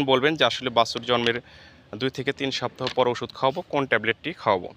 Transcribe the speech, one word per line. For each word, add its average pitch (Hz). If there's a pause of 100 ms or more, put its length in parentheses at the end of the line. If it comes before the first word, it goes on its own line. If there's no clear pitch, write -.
বলবেন 135
যে 147
আসলে 127
বাছুর 117
জন্মের 120 (580)
দুই 127
থেকে 135
তিন 135
সপ্তাহ 127
পর 127
ওষুধ 120
খাওয়াবো, 135 (100)
কোন 143
ট্যাবলেটটি 110
খাওয়াবো? 95